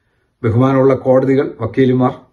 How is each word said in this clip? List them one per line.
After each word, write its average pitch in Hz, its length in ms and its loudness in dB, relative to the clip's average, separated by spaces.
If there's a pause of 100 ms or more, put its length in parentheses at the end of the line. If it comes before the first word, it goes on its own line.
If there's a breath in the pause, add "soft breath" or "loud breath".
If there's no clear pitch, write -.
(440)
ബഹുമാനമുള്ള 131 500 2
കോടതികൾ, 131 680 0
വക്കീലുമാർ, 127 580 -2 (140)